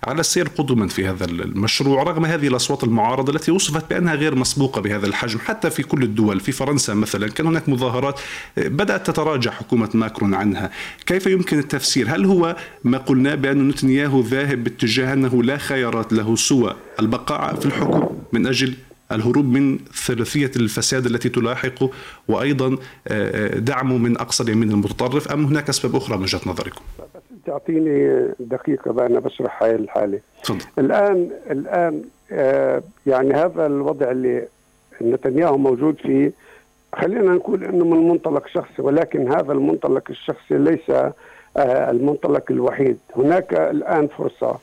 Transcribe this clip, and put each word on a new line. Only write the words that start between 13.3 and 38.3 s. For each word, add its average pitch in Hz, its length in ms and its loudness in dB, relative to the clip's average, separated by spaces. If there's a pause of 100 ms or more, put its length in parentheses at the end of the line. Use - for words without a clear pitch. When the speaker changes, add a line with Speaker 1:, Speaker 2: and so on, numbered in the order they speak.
Speaker 1:
بأن 139 340 2
نتنياهو 135 520 2
ذاهب 131 440 0
باتجاه 123 480 0
أنه 135 300 2
لا 131 140 2
خيارات 117 560 -2
له 110 240 2
سوى 117 380 2 (260)
البقاء - 540 -2
في - 120 -4
الحكم - 420 0 (240)
من 117 140 2
أجل 127 280 0 (380)
الهروب 120 320 2
من 135 340 2 (280)
ثلاثية 127 500 -2
الفساد 120 500 0
التي 117 220 0
تلاحقه، 123 640 -2 (380)
وأيضا، 131 440 0
آه، 131 40 0 (320)
آه، 104 500 -2
دعمه 127 400 0
من 117 200 2
أقصى - 240 -4
اليمين 110 280 2
المتطرف، 123 640 0
أم 147 120 0
هناك 143 240 0
أسباب 135 280 -2
أخرى 120 200 -2
من 92 60 -2
وجهة 92 240 -2
نظركم؟ - 340 -8 (180)
Speaker 2:
بس - 240 -20 (100)
أنت 214 160 -14
أعطيني 143 800 0 (140)
دقيقة 127 520 -4
بقى 123 140 2
أنا 120 140 2
بشرح - 420 -4
هاي 113 120 4
الحالة. 107 440 -2 (240)
Speaker 1:
تفضل. 101 160 -4 (200)
Speaker 2:
الآن، 185 520 2 (200)
الآن، 160 520 -2 (300)
آه، 135 500 0 (240)
يعني 135 280 2
هذا 165 320 0
الوضع 143 440 -2
اللي 127 320 0 (600)
نتنياهو 135 560 2
موجود 139 440 2
فيه، 139 300 2 (640)
خلينا 185 380 2
نقول 190 320 0
إنه 185 200 2
من 165 240 6
منطلق 160 380 0